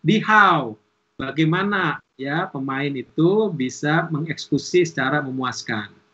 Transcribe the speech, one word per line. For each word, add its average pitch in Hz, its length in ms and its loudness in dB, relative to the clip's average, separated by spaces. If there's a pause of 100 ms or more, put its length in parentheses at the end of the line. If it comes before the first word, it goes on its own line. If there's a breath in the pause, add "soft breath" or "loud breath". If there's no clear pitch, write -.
Di 202 240 2
how. 180 480 4 (480)
Bagaimana 160 800 0 (160)
ya 147 320 -4
pemain 135 400 -4
itu 175 640 2
bisa 151 560 -2
mengeksekusi 160 800 0
secara 139 320 -2
memuaskan. 123 720 -6 (220)